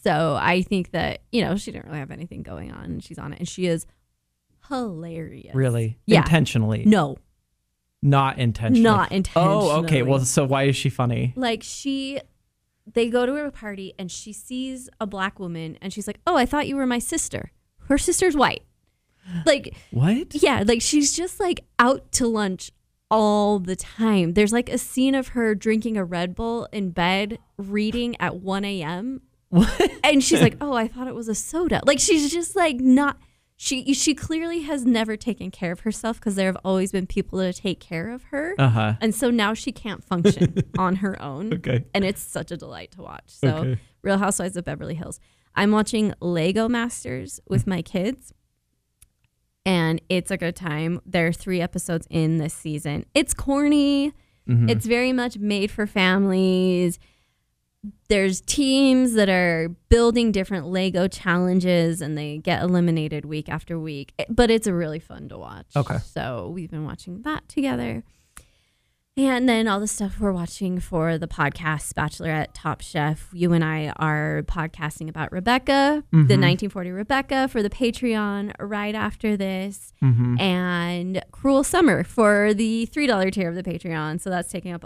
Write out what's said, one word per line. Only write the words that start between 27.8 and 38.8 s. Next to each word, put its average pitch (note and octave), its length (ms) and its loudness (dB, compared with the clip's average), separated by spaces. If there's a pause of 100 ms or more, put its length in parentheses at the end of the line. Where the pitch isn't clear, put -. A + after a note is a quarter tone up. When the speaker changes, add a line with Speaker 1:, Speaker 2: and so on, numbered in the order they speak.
Speaker 1:
at F3 160 -2
one F#3+ 300 -4
A G3 160 -6
M. F#3+ 400 -8 (260)
Speaker 2:
What? G#3+ 420 4 (120)
Speaker 1:
And C#4 200 6
she's D#4+ 200 4
like, A#3 140 6
Speaker 2:
<laughs> - 40 -12
Speaker 1:
"Oh, C#4+ 140 -2
I A#3 140 0
thought B3+ 200 -10
it - 60 -10
was A3+ 140 -10
a G#3+ 60 -2
soda." D#4 520 -2
Like, C#4+ 140 4
she's D4 300 4
just, E4+ 240 -4
like, D#4+ 260 2
not, C4 380 4 (380)
she, C4+ 380 -2
she C#4+ 200 2
clearly E4 480 -4
has C#4+ 220 -4
never A3 320 2
taken G3 340 -6
care F3 220 -6
of F#3+ 80 -10
herself A3 400 -4
'cause G3+ 140 -2
there F#3+ 140 0
have F#3 160 -2
always F#3+ 280 0
been F#3+ 140 -4
people - 320 -4
to F#3 160 -2
take - 260 -6
care E3+ 300 -8
of B3 140 -14
her. D#4 340 -6
Speaker 2:
Uh-huh. A2 420 2